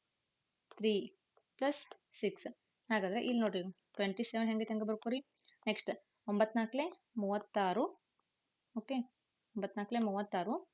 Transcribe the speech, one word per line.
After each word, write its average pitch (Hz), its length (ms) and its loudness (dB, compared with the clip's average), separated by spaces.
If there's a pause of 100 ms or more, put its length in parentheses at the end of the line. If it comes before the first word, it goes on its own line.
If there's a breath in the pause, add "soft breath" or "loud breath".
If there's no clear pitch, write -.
(800)
ತ್ರೀ 214 140 4 (680)
ಪ್ಲಸ್ - 220 0 (400)
ಸಿಕ್ಸ್. - 260 -4 (460)
ಹಾಗಾದ್ರೆ 202 340 0
ಇಲ್ಲಿ 240 180 4
ನೋಡ್ರಿ, 185 160 2 (380)
ಟ್ವೆಂಟಿ 196 320 0
ಸೆವೆನ್ 226 200 2
ಹೆಂಗೈತೆ 220 240 0
ಹಂಗ 214 160 0
ಬರ್ಕೋರಿ. 240 300 -2 (480 soft breath)
ನೆಕ್ಸ್ಟ್ 208 220 -2 (400)
ಒಂಬತ್ನಾಲ್ಕಲೆ 220 560 2 (360)
ಮೂವತ್ತಾರು. 202 640 2 (960)
ಓಕೆ, 262 160 -2 (580)
ಒಂಬತ್ನಾಲ್ಕಲೆ 208 540 -2
ಮೂವತ್ತಾರು. 196 460 0 (180)